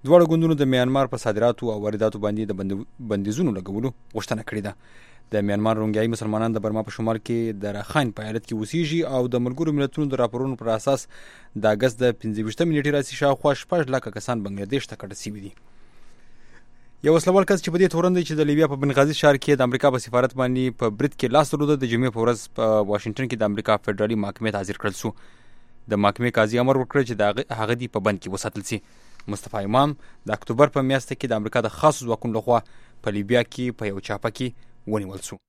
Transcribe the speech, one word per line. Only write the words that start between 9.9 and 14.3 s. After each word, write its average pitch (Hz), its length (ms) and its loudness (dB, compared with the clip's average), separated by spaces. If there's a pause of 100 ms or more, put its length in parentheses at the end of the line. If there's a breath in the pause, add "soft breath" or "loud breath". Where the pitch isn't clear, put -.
د 131 140 0
راپورونو 120 400 -2
پر 113 60 -4
اساس 113 380 0 (520 loud breath)
د 107 80 -2
اګست 110 380 2
د 123 180 2
پنځه 110 240 -4
ویشتمې 165 280 0
نېټې 147 220 0
راسي 139 200 -2
شاوخوا 143 380 2
شپږ 139 420 -2
لکه 117 220 -4
کسان 113 260 -4